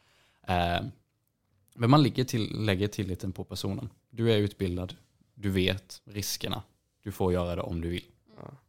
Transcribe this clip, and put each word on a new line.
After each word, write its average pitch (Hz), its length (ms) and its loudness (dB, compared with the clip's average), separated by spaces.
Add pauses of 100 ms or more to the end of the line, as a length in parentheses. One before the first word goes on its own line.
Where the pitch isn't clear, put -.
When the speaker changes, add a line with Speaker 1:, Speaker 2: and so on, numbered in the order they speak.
(480)
Speaker 1:
Eh, 87 340 2 (920)
men 120 160 2
man 147 140 8
lägger 127 200 2
till-, 110 420 -2
lägger 101 220 2
tilliten 95 440 -4
på 95 120 -10
personen. 98 460 -6 (200)
Du 113 240 2
är 107 40 6
utbildad. 92 580 -2 (400)
Du 101 140 -2
vet 95 560 0
riskerna. 101 580 -6 (400)
Du 101 80 -6
får 92 220 0
göra 87 220 -2
det 90 60 -6
om 85 200 -4
du 85 80 -4
vill. 87 160 -6 (320)
Speaker 2:
Ja. - 140 -16 (180)